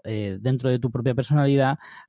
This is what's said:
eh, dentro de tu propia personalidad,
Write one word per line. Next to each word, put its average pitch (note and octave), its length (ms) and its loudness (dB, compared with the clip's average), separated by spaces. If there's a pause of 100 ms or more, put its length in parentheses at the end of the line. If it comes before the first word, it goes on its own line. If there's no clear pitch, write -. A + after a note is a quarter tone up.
eh, G#2 340 -6
dentro B2+ 300 0
de B2 100 2
tu A#2+ 120 -4
propia B2 220 -2
personalidad, C#3 640 2 (320)